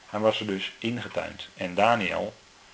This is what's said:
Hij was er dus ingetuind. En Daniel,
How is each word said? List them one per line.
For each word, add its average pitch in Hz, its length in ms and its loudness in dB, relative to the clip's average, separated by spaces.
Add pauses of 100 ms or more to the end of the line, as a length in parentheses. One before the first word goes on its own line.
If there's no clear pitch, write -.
Hij 104 100 -4
was 110 200 4
er 107 80 -4
dus 95 320 -4
ingetuind. 104 760 -6
En 90 220 -6
Daniel, 101 580 2 (400)